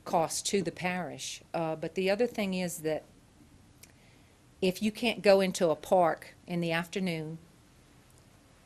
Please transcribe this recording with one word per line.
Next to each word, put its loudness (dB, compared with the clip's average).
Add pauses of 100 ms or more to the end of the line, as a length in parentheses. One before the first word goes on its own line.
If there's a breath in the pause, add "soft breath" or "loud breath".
cost 0
to 2
the -4
parish. -6 (120)
Uh, -2
but -8
the 0
other 2
thing -2
is -4
that -4 (1600 loud breath)
if 0
you 0
can't -4
go 8
into 2
a 2
park 2 (120)
in -2
the -2
afternoon -4 (1300)